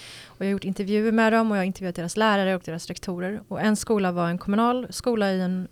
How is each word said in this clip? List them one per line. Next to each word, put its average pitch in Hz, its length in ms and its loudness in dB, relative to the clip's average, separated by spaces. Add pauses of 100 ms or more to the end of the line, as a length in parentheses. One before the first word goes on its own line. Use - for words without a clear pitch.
(260)
Och - 140 -20
jag 190 60 -2
har 196 60 0
gjort 196 120 -4
intervjuer 208 480 0
med 220 200 4
dem 226 180 4
och 208 60 0
jag 196 40 2
har 185 60 0
intervjuat 185 300 -4
deras 170 200 -6
lärare 202 400 4
och 180 80 -10
deras 170 220 -8
rektorer. 185 600 -6
Och 175 120 -6
en 214 160 4
skola 202 360 0
var 175 160 0
en 175 100 -2
kommunal 240 520 0
skola 214 420 0
i 185 80 0
en, 185 320 -2